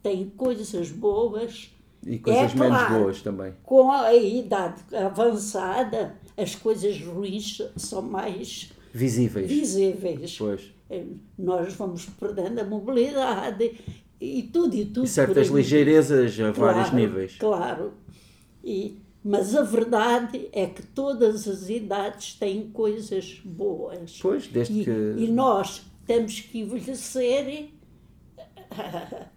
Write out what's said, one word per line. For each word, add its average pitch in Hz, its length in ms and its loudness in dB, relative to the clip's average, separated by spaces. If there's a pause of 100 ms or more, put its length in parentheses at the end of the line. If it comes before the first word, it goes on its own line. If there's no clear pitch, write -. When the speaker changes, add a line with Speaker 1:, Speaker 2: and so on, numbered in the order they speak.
Speaker 1:
têm 196 280 -2
coisas 214 600 -4
boas. 220 800 -2 (360)
Speaker 2:
E 117 120 -6
coisas 117 360 4
Speaker 1:
É - 20 -8
Speaker 2:
menos 127 240 6
Speaker 1:
claro, 113 240 4
Speaker 2:
boas 95 180 0
também. 95 320 -6 (100)
Speaker 1:
com 262 280 8
a 240 240 4
idade 208 640 2 (140)
avançada, 208 1200 -2 (220)
as 190 180 -4
coisas 202 460 -2
ruins 190 600 -8 (140)
são - 260 -8
mais 208 720 -8 (220)
Speaker 2:
Visíveis. 113 540 0
Speaker 1:
visíveis. 190 880 0
Speaker 2:
Pois. 107 240 -4 (280)
Speaker 1:
Eh, 180 140 -8 (340)
nós 180 380 -2
vamos 180 300 -8
perdendo 202 540 -6
a 214 40 -4
mobilidade 233 1120 -2 (420)
e 269 240 -6
tudo, 339 320 0
e 208 100 -2
tudo 247 200 -2
Speaker 2:
E - 20 -4
certas 139 400 4
Speaker 1:
por 139 100 2
aí. 139 40 6
Speaker 2:
ligeirezas 143 800 6
a 107 120 2
Speaker 1:
Claro, 110 240 4
Speaker 2:
vários 113 180 2
níveis. 95 440 2
Speaker 1:
claro. 185 560 -2 (680)
E, 202 340 -6 (260)
mas 202 320 2
a 294 60 6
verdade 233 920 2
é 196 140 0
que - 160 -12
todas 226 680 0
as 190 220 -6
idades 202 640 -4
têm 208 380 -4
coisas 208 720 -4
boas. 175 760 -8
Speaker 2:
Pois, - 260 0
desde 160 340 -2
Speaker 1:
E, - 40 -2
Speaker 2:
que 107 320 0
Speaker 1:
e 226 100 0
nós 226 560 2 (240)
temos 233 320 0
que - 200 -12
envelhecer 254 1120 -4 (1000)
a - 640 -10